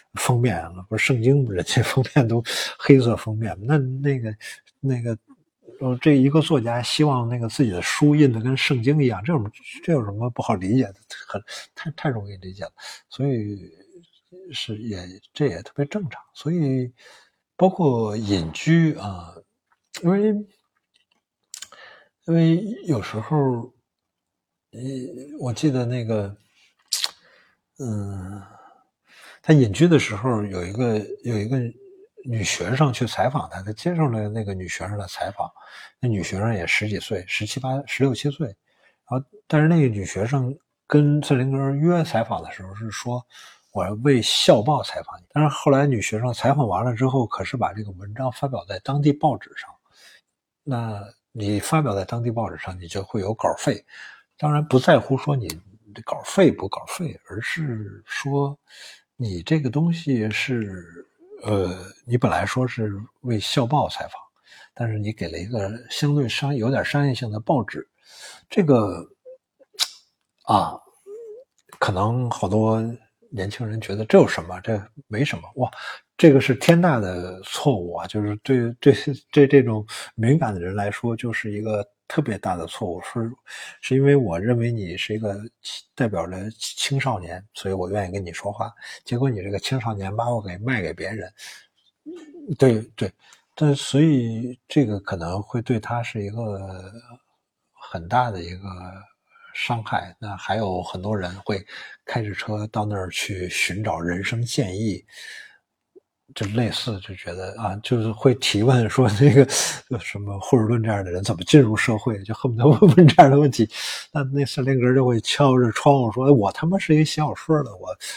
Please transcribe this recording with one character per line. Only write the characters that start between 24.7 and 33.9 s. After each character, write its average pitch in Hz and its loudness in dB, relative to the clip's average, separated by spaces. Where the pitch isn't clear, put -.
呃， 113 -14
我 131 -4
记 143 0
得 127 0
那 123 -4
个， 104 -4
嗯， 101 -8
他 - 6
隐 127 6
居 156 4
的 160 8
时 113 -4
候， 113 -2
有 95 -6
一 92 -8
个， 113 0
有 120 -2
一 104 -2
个 131 -2
女 113 -4
学 - -4
生 139 4
去 117 -4
采 107 -2
访 135 -6
他， 92 -12
他 101 -8
接 175 -4